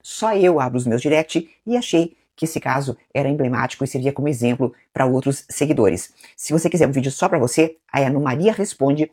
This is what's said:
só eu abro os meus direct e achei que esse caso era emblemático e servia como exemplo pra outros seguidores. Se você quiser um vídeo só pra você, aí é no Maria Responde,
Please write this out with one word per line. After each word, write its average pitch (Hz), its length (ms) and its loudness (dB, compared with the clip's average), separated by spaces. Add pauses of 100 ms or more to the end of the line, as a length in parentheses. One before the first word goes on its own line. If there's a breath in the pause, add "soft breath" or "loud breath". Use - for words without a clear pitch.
só - 360 -4
eu 180 240 4
abro 127 180 -2
os 127 80 -2
meus 120 160 0
direct 156 480 0 (160 loud breath)
e 233 100 -2
achei 170 400 0 (200 soft breath)
que - 80 -4
esse 156 160 -6
caso 131 360 -2 (160)
era 139 160 -2
emblemático 131 540 -2
e 135 60 -2
servia 135 240 -2
como 139 160 -2
exemplo 123 440 0 (200 soft breath)
pra 135 120 0
outros 131 460 0
seguidores. 120 640 0 (220 soft breath)
Se - 160 -8
você 165 180 2
quiser 160 160 4
um 139 60 0
vídeo 135 180 0
só 185 180 -2
pra 175 120 2
você, 160 360 0 (160)
aí 139 120 2
é 135 40 0
no 139 120 0
Maria 147 320 2
Responde, 156 600 0